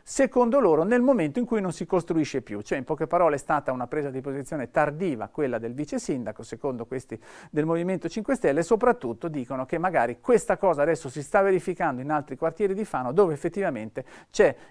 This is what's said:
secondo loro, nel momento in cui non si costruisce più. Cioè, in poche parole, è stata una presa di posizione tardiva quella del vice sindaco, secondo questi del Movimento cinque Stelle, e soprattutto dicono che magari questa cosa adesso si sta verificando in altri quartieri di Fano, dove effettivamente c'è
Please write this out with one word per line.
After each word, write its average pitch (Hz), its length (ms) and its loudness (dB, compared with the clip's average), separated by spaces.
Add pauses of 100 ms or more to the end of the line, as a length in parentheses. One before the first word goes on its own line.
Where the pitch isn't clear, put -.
secondo 247 580 2
loro, 160 220 6
nel 240 200 2
momento 233 360 2
in 240 80 0
cui 214 160 0
non 180 100 -2
si 175 140 -8
costruisce 160 560 0
più. 104 200 -8
Cioè, 151 180 -2
in 127 40 -6
poche 160 220 -4
parole, 165 300 2
è - 20 -2
stata 147 340 -2
una 127 140 -6
presa 143 240 -4
di 131 120 -6
posizione 139 500 -8
tardiva 147 560 0
quella 127 320 -2
del 117 140 -6
vice 151 260 -6
sindaco, 123 420 -6
secondo 117 460 -8
questi 120 300 -10 (340)
del 151 140 0
Movimento 170 440 -2
cinque 226 240 -4
Stelle, 156 280 2
e - 20 -4
soprattutto 196 640 0
dicono 131 400 -6
che 170 100 -4
magari 147 420 0
questa 208 380 2
cosa 160 240 2
adesso 151 280 0
si 147 120 -8
sta 196 220 2
verificando 175 580 0
in 143 80 -6
altri 147 260 -2
quartieri 190 380 -2
di 208 100 -4
Fano, 127 300 -4
dove 175 200 6
effettivamente 139 680 -4 (280)
c'è 160 220 6 (180)